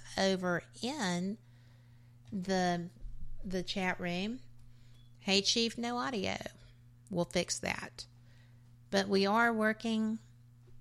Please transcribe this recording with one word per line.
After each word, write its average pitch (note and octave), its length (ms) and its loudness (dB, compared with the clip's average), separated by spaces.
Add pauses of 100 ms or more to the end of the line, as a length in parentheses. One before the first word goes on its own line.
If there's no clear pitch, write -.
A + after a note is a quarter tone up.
(160)
over F#3 460 2 (200)
in G3+ 540 -2 (960)
the, F3+ 560 2 (560)
the F#3 180 -2
chat F#3 380 -2
room. F#3 400 -2 (800)
Hey, G3 220 4
Chief, A#3 340 2
no A#3+ 220 -4
audio. A#3 380 -2 (760)
We'll E3+ 160 0
fix - 320 -2
that. - 480 -6 (840)
But G3 180 2
we G3 180 4
are A#3 260 4
working. A3 680 0 (600)